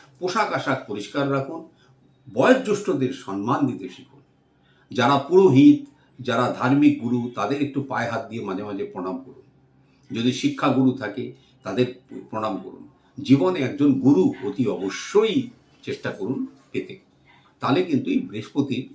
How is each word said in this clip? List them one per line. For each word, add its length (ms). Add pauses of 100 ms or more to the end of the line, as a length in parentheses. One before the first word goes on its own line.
(180)
পোশাক 340
আশাক 340
পরিষ্কার 460
রাখুন, 360 (680)
বয়োজ্যেষ্ঠদের 760
সম্মান 540
দিতে 220
শিখুন। 320 (720)
যারা 260
পুরোহিত, 680 (320)
যারা 380
ধার্মিক 440
গুরু, 320
তাদের 280
একটু 200
পায়ে 280
হাত 180
দিয়ে 160
মাঝে 200
মাঝে 200
প্রণাম 380
করুন। 200 (760)
যদি 160
শিক্ষাগুরু 600
থাকে, 400 (300)
তাদের 320 (360)
প্রণাম 340
করুন। 240 (340)
জীবনে 380
একজন 400
গুরু 320 (120)
অতি 220
অবশ্যই 840 (340)
চেষ্টা 280
করুন 360 (260)
পেতে, 260 (600)
তাহলে 240
কিন্তু 260
এই 80
বৃহস্পতির 760